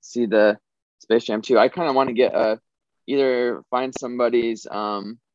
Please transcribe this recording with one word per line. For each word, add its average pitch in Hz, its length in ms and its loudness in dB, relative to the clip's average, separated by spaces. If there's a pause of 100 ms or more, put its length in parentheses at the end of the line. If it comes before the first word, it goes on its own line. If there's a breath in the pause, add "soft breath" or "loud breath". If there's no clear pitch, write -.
see 120 240 -4
the 104 320 4 (420)
Space 113 240 0
Jam 107 180 -6
two. 120 160 2
I 117 120 6
kinda 160 240 -4
wanna 131 200 0
get 117 220 2
a, 110 240 0 (480)
either 127 640 -2
find 127 240 -4
somebody's, 120 760 -2
um, 104 500 -6 (160)